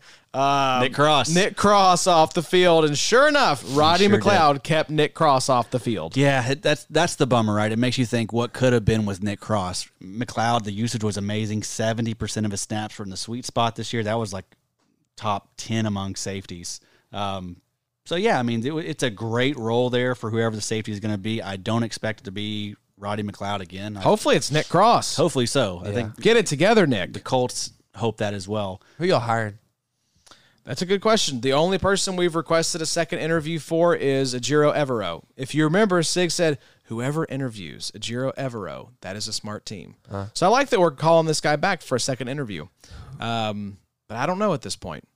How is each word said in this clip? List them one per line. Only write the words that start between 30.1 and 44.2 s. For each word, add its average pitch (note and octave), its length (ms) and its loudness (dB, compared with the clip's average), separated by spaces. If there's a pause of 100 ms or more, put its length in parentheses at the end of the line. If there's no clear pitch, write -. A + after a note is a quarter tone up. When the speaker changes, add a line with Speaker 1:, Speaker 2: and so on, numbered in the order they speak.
Speaker 1:
That's - 180 -8
a F#3 40 -4
good F#3+ 160 -2
question. G#3 400 0
The C3 100 0
only E3+ 260 2
person F#3 380 0
we've F3 200 0
requested E3 460 0
a D#3+ 40 -4
second D#3+ 340 -2
interview D#3+ 400 -2
for E3 360 2
is C3+ 380 0
Ejiro C#3+ 400 2
Evero. A2+ 500 -2 (120)
If - 180 -10
you D#3 120 2
remember, F3+ 380 4
Sig F3 280 0
said, D#3+ 260 0 (260)
"Whoever C3+ 420 -4
interviews A2 680 -8
Ejiro A#2+ 420 -6
Evero, G2+ 540 -10 (120)
that F#2+ 160 -10
is G#2+ 100 -8
a G#2+ 60 -8
smart G#2 320 -10
team." D#2 300 -14 (140)
Speaker 3:
Huh. G2 240 -8
Speaker 1:
So - 120 0
I F#3+ 40 6
like C4 200 4
that A3 100 2
we're E3+ 120 4
calling E3 340 4
this D#3 160 -2
guy D3+ 160 2
back F3+ 240 -2
for - 140 -4
a A#2 40 0
second B2+ 300 -4
interview. A2 380 -8 (520)
Um, G#2+ 580 -4 (300)
but A2 80 -12
I B2 100 -2